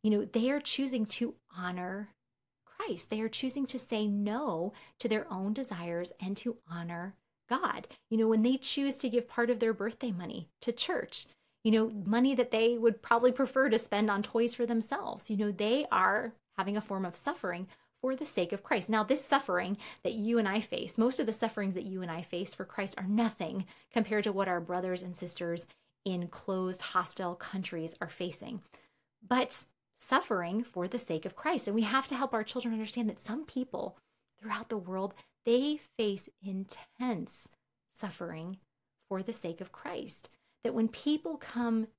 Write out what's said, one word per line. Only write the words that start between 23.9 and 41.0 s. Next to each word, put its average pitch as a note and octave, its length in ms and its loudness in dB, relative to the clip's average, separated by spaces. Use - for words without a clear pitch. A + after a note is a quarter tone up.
compared G#3+ 340 2
to G#3+ 60 2
what F#3+ 160 2
our F3 140 0
brothers F3+ 400 -2
and F3+ 140 -10
sisters E3+ 500 -4
in F3+ 240 -2
closed, F#3 540 -4
hostile F3+ 520 -2
countries F3 680 -6
are F3 100 -6
facing. - 520 -8
But - 380 2
suffering G#3 680 0
for F3+ 240 -4
the A#3 120 -4
sake - 260 -4
of - 100 -8
Christ. D#4 320 0
And G#3 80 0
we A3+ 80 4
have B3+ 240 2
to C#4 80 -4
help C4 180 -2
our G#3+ 100 0
children A#3 300 -4
understand A3 360 -2
that - 140 -8
some C#4+ 220 -6
people - 520 -6
throughout A3 300 -6
the A3 80 -2
world, F#3+ 360 -4
they C4+ 340 4
face G3+ 320 0
intense G3 1040 -6
suffering F3 640 -8
for F#3+ 160 -4
the A3+ 100 -6
sake E3 280 -6
of F3+ 100 -12
Christ. - 580 -10
That B3+ 100 -2
when A3+ 140 2
people D4+ 500 -2